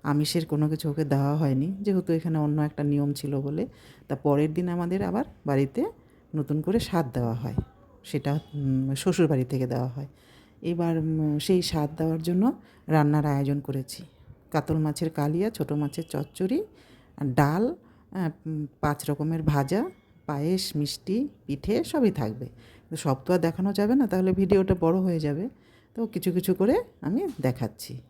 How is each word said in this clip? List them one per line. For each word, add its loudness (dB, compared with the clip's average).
আমিষের 0
কোনো 0
কিছু -2
ওকে -2
দেওয়া 2
হয়নি, 2
যেহেতু 0
এখানে 0
অন্য 0
একটা -2
নিয়ম 2
ছিল -4
বলে। -4
তা -2
পরের 4
দিন -2
আমাদের -2
আবার 0
বাড়িতে 2
নতুন -2
করে 0
সাধ 0
দেওয়া 0
হয়, -4
সেটা, -4
উম, 0
শ্বশুরবাড়ি 2
থেকে -2
দেওয়া -2
হয়। -10
এবার, 0
উম, 0
সেই 2
সাধ 0
দেওয়ার 0
জন্য 2
রান্নার 4
আয়োজন 0
করেছি। -6
কাতল 0
মাছের 0
কালিয়া, 0
ছোটো -4
মাছের -4
চচ্চড়ি, -2
আর -4
ডাল, 2
আহ, -6
উম, -6
পাঁচ 0
রকমের -2
ভাজা, 2
পায়েস, -2
মিষ্টি, -2
পিঠে -4
সবই 2
থাকবে। -6
তো -8
সব 0
তো -6
আর 4
দেখানো 0
যাবে 2
না, 6
তাহলে 2
ভিডিওটা 4
বড় 4
হয়ে 2
যাবে। -2
তো -8
কিছু -2
কিছু 0
করে 2
আমি -2
দেখাচ্ছি। -4